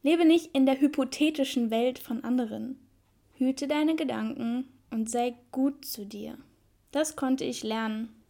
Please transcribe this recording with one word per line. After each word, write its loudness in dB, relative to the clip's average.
Lebe 4
nicht 4
in 6
der 4
hypothetischen 0
Welt 0
von -8
anderen. -4
Hüte 0
deine 2
Gedanken -4
und -2
sei -2
gut 0
zu -10
dir. -12
Das -2
konnte 0
ich -6
lernen. -4